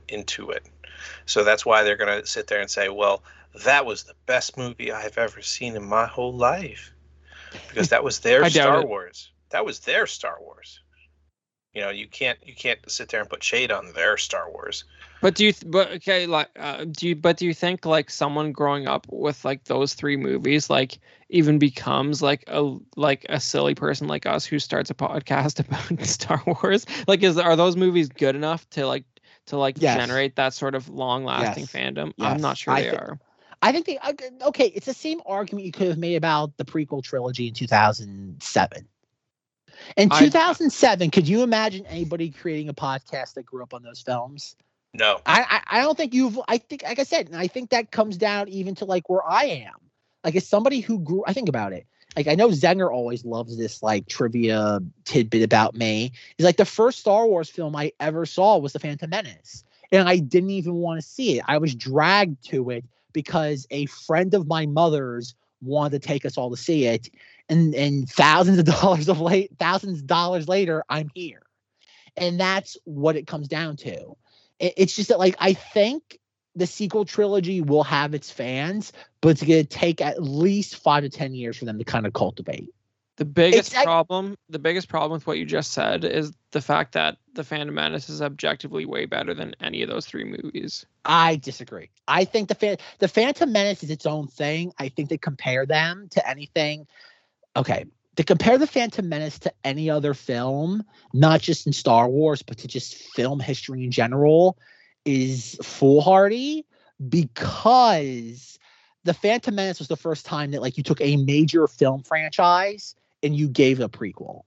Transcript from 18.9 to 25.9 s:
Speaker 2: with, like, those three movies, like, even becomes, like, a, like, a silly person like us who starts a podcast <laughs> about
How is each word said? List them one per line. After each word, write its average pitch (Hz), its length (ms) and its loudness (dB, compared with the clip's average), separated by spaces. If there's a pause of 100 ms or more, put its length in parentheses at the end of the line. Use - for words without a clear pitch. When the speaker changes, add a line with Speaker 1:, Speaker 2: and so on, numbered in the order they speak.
Speaker 2:
with, - 340 -4
like, 135 220 -6
those 135 280 -2
three 143 220 -4
movies, 139 540 -2
like, 135 300 -2 (300)
even 151 300 4
becomes, 139 640 0
like, 143 260 0
a, 147 300 -2 (180)
like, 143 320 0
a 143 140 -4
silly 143 340 -2
person 147 320 -4
like 151 180 -4
us 151 200 -2
who 156 120 -4
starts - 320 -4
a - 40 -8
podcast 143 640 -4
<laughs> 147 80 -2
about - 380 -6